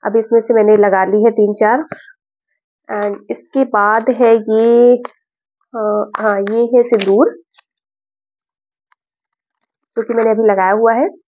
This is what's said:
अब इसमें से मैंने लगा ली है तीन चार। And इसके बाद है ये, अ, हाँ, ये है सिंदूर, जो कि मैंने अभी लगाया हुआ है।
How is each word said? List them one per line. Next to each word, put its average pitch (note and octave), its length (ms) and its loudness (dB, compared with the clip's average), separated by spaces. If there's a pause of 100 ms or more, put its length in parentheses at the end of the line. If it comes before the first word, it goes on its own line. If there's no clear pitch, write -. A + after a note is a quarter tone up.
अब G#3+ 120 -4
इसमें A3+ 240 0
से A3 140 -4
मैंने G#3+ 220 4
लगा G3 280 2
ली G3+ 200 0
है A#3 60 4
तीन G#3 240 -2
चार। A#3 300 0 (1040)
And G#3 260 -6 (140)
इसके - 340 -4
बाद A3+ 460 0
है A3+ 260 2
ये, A#3 600 2 (760)
अ, G#3+ 440 -4
हाँ, G#3+ 220 -2
ये G#3+ 220 -2 (120)
है A#3+ 80 4
सिंदूर, A3 480 0 (2750)
जो A3+ 60 -6
कि A3+ 120 -8
मैंने A3+ 160 0
अभी A3 180 0
लगाया F#3+ 240 0
हुआ A3+ 200 0
है। C4+ 160 -2 (200)